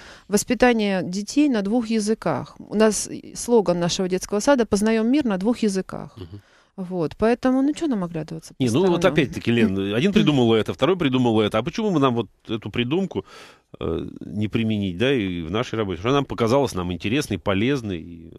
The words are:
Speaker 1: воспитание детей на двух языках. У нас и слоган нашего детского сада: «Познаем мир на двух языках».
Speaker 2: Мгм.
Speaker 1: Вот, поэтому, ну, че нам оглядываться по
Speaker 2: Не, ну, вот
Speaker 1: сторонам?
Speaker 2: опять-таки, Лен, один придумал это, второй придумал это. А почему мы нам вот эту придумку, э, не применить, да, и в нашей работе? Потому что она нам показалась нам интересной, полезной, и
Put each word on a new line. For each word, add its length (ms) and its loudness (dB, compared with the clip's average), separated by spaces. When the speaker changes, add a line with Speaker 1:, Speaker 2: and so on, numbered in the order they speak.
Speaker 1:
воспитание 760 2
детей 460 0
на 120 0
двух 280 0
языках. 720 -2
У 160 -8
нас 340 2
и 260 -14
слоган 440 2
нашего 280 -2
детского 340 -2
сада: 240 4
«Познаем 460 2
мир 140 2
на 120 0
двух 260 0
языках». 540 -4
Speaker 2:
Мгм. 240 -16
Speaker 1:
Вот, 420 -4
поэтому, 460 2
ну, 100 2
че 140 -4
нам 160 0
оглядываться 500 -10
по 100 -2
Speaker 2:
Не, 60 2
ну, 160 2
вот 160 2
Speaker 1:
сторонам? 120 4
Speaker 2:
опять-таки, 380 0
Лен, 440 2
один 180 2
придумал 400 4
это, 200 2
второй 220 2
придумал 460 2
это. 160 2
А 60 0
почему 280 -2
мы 80 2
нам 160 2
вот 120 -4
эту 200 -6
придумку, 560 -4
э, 280 -4
не 220 -4
применить, 500 -2
да, 140 2
и 300 -2
в 100 -8
нашей 280 -4
работе? 180 -4
Потому 40 -10
что 80 -2
она 80 2
нам 80 0
показалась 500 0
нам 180 -4
интересной, 460 -4
полезной, 600 -2
и 400 -16